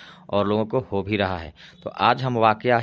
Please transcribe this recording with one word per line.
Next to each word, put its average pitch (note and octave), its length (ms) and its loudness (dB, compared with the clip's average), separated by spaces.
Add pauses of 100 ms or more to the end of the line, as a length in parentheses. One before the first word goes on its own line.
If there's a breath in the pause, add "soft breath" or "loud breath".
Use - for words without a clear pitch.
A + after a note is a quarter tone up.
(300 loud breath)
और G2+ 180 0
लोगों G#2+ 180 0
को B2+ 140 -2
हो G2 220 -6
भी G2+ 140 -4
रहा F#2 220 -2
है। D2+ 160 -14 (300 loud breath)
तो - 60 -10
आज A#2+ 320 2
हम B2+ 160 -2
वाकया A2+ 440 2